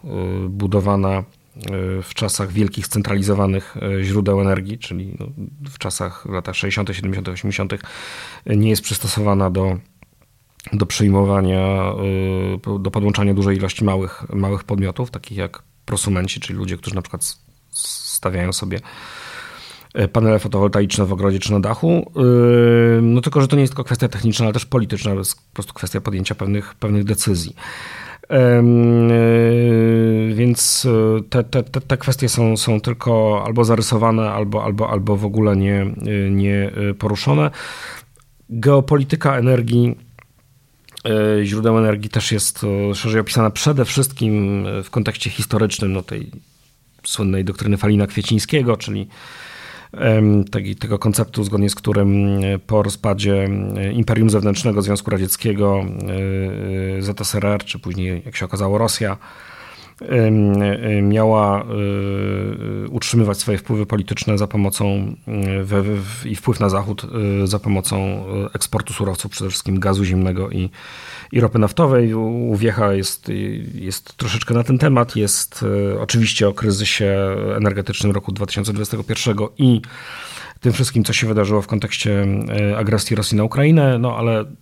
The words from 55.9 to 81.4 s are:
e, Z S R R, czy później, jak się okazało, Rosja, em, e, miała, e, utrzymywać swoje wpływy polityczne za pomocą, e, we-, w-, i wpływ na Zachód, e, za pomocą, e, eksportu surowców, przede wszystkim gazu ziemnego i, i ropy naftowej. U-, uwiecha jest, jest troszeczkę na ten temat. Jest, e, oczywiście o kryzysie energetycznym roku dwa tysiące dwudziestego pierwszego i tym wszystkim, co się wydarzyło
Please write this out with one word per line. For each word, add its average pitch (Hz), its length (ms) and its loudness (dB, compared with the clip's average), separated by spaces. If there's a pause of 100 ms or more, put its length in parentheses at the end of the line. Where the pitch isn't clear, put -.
e, 95 40 -4
Z 101 200 -6
S 104 140 -4
R 101 100 0
R, 104 200 0
czy - 140 -10
później, 92 460 -4
jak 123 100 -14
się 92 100 -6
okazało, 98 320 -2
Rosja, 107 400 -2 (840)
em, 110 600 4
e, 104 400 0
miała, 107 600 4
e, 101 1200 -4
utrzymywać 107 500 0
swoje 104 200 -2
wpływy 107 280 -2
polityczne 104 520 -2
za 101 100 0
pomocą, 98 680 -2 (120)
e, 98 360 -2
we-, 98 200 0
w-, 104 420 -4
i 110 100 -6
wpływ - 240 -2
na 101 100 2
Zachód, 98 360 -2 (380)
e, 95 40 0
za 101 120 0
pomocą, 98 380 -2
e, 98 560 -4
eksportu - 400 -4
surowców, 98 380 -4
przede 95 180 -6
wszystkim 95 300 -2
gazu 98 260 0
ziemnego 92 440 0
i, 92 200 -4 (640)
i - 80 2
ropy 113 200 2
naftowej. 120 540 4
U-, 117 360 -2
uwiecha 104 440 2
jest, 98 380 -4 (420)
jest - 440 -10
troszeczkę 113 360 -4
na 117 100 2
ten 131 140 2
temat. 120 380 2
Jest, - 500 -2 (280)
e, 104 80 -4
oczywiście 110 460 2
o 98 60 2
kryzysie 98 840 0 (220)
energetycznym 101 540 0
roku 98 200 -2
dwa 101 140 -4
tysiące 104 280 -4
dwudziestego 104 300 -4
pierwszego 107 540 -2
i 123 240 4 (800)
tym 120 140 2
wszystkim, 117 300 0
co 110 100 0
się - 140 0
wydarzyło 104 340 2